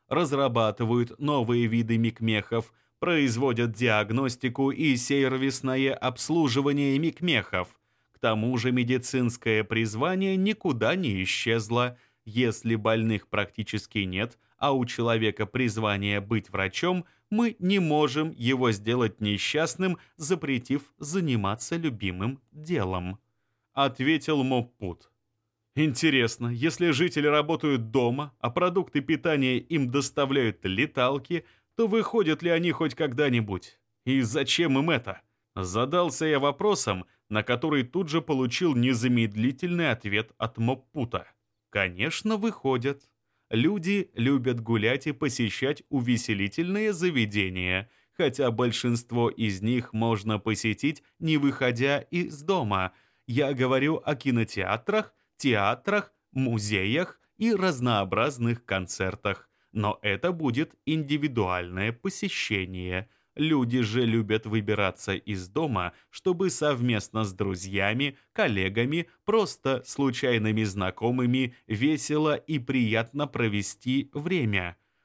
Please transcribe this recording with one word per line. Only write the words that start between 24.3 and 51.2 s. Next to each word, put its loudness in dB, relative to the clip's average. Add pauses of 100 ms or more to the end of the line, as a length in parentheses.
Моппут. -4 (640)
«Интересно, 2
если 0
жители 0
работают 0
дома, 0
а -2
продукты 0
питания 0
им -2
доставляют 0
леталки, -2 (300)
то 2
выходят 2
ли 2
они 2
хоть -2
когда-нибудь? 0 (240)
И 2
зачем 2
им 2
это?» -2 (340)
Задался 0
я 2
вопросом, 0 (220)
на 0
который 0
тут -4
же 0
получил 0
незамедлительный 2
ответ -2
от -6
Моппута. -4 (440)
«Конечно, -2
выходят. -2 (400)
Люди 0
любят 2
гулять 0
и -4
посещать -2
увеселительные 0
заведения, -2 (220)
хотя 0
большинство 0
из -4
них -2
можно 0
посетить, -2 (160)
не 0